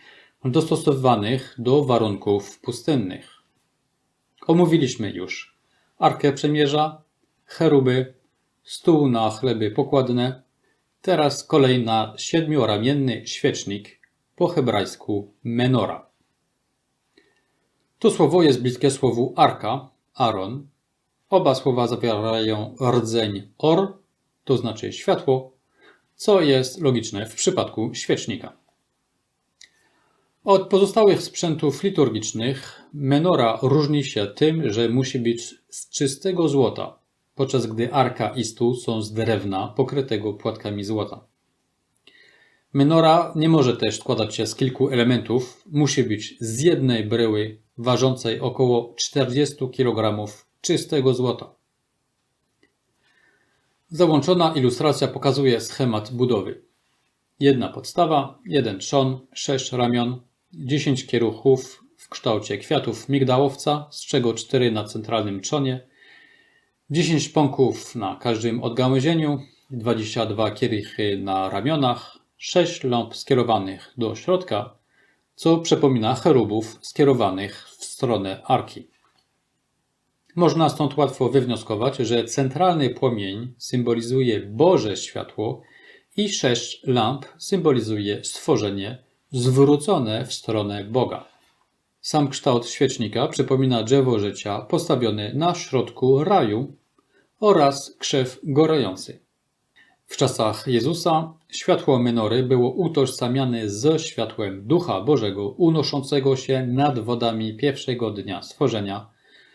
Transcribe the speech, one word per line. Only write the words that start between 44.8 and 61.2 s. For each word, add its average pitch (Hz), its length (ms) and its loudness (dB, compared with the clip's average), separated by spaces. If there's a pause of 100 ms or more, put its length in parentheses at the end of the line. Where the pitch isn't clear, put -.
elementów, 120 800 0
musi 143 320 2
być 107 360 -6
z 113 220 -6
jednej 135 420 2
bryły 107 540 -2 (200)
ważącej 120 640 0
około 123 580 0
czterdziestu 135 720 -2
kilogramów 110 760 -2 (160)
czystego 135 520 0
złota. 123 400 -4 (2250)
Załączona 160 640 4
ilustracja 135 520 2
pokazuje 135 540 2
schemat 113 520 -4
budowy. 117 480 -2 (800)
Jedna 127 300 2
podstawa, 160 760 -2
jeden 117 340 -2
trzon, 131 400 0 (140)
sześć - 380 -4
ramion, 123 500 0 (320)
dziesięć 143 520 -2
kieruchów 123 800 0 (140)